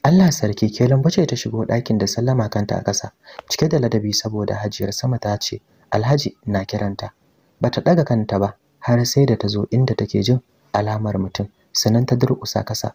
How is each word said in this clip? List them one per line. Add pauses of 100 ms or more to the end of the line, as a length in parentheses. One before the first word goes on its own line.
Allah
sarki,
ke
lambu
ce
ta
shigo
ɗakin
da
sallama
kanta
a
ƙasa, (380)
cike
da
ladabi
saboda
Hajiyar
Sama
ta
ce, (300)
"Alhaji (100)
na
kiranta." (500)
Bata
ɗaga
kanta
ba, (240)
har
sai
da
ta
zo
inda
take
jin (320)
alamar
mutum, (240)
sannan
ta
durƙusa
ƙasa